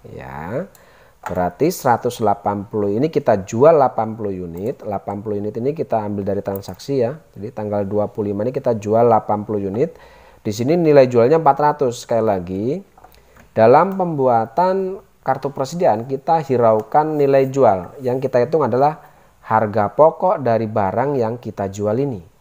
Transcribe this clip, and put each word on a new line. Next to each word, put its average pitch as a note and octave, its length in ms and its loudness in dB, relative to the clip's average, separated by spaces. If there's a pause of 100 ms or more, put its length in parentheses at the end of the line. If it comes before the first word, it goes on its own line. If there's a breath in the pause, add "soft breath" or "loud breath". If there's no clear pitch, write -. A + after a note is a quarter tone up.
ya, D#2 640 -10 (560 soft breath)
berarti F2+ 480 -2
seratus A#2+ 560 -2
delapan G2+ 400 -2
puluh G2+ 320 -2
ini D#3 160 -2
kita G#2+ 320 0
jual C#3+ 320 4
delapan A2+ 400 0
puluh G#2 160 -6
unit. F2+ 480 -8
Delapan G2+ 400 -8
puluh G#2 240 -6
unit G#2+ 160 -6
ini C#3+ 160 -4
kita B2 320 -2
ambil G2+ 160 -4
dari G2 160 -2
transaksi G2+ 640 -4
ya. C#3+ 160 -8 (160)
Jadi G#2 160 -12
tanggal G#2 320 -4
dua G#2 240 -2
puluh G#2 240 -4
lima G#2 160 -2
ini C3 80 -6
kita A#2+ 240 -2
jual A2 240 2
delapan G#2 400 2
puluh G2+ 240 -4
unit. B2 240 -4 (480 loud breath)
Di - 80 -6
sini A#2 240 -2
nilai D3+ 320 6
jualnya B2 320 4
empat D3 240 2
ratus. C#3+ 400 0
Sekali A2+ 240 0
lagi, F#2+ 400 -2 (880 soft breath)
dalam C#3+ 400 6
pembuatan F3 1040 0 (240)
kartu C3+ 320 -4
persediaan C3+ 560 -2
kita C3+ 400 -2
hiraukan A#2+ 640 2
nilai C3+ 400 4
jual. G#2 480 2
Yang B2+ 240 -2
kita B2+ 160 2
hitung D3+ 240 0
adalah C3+ 400 0 (400 soft breath)
harga G#2+ 480 0
pokok D#3+ 480 2
dari A2+ 240 0
barang G#2+ 480 -2
yang A#2+ 240 -2
kita G2+ 320 -8
jual G#2 240 -4
ini. A#2+ 480 -6